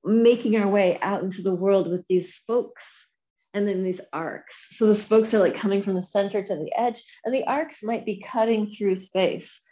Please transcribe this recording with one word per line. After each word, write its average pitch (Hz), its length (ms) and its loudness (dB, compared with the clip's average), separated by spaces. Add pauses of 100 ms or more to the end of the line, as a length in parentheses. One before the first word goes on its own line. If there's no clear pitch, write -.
making 233 540 4
our 202 100 2
way 190 320 2
out 196 240 -2
into 185 200 -6
the 185 120 0
world 185 340 2
with 180 200 -4
these 180 260 0
spokes - 720 -8 (460)
and 202 100 0
then 190 180 -2
these 185 180 -4 (100)
arcs. - 600 -10
So - 140 0
the 214 80 6
spokes 220 400 2
are 214 60 4
like 180 160 4
coming 196 260 0
from 196 120 -2
the 180 100 -2
center 202 400 -2
to 202 120 -4
the 151 220 -8
edge, 233 240 -2 (220)
and 247 100 -4
the 262 140 -2
arcs 302 360 -4
might 214 220 -4
be 202 140 -4
cutting 220 480 0
through 196 300 -2
space. - 760 -4